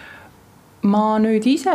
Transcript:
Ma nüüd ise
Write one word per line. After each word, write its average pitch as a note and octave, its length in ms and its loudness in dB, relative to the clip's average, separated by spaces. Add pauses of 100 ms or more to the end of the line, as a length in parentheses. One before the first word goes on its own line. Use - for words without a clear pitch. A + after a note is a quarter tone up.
(800)
Ma G#3+ 400 0
nüüd G#3+ 240 0
ise D#4+ 300 0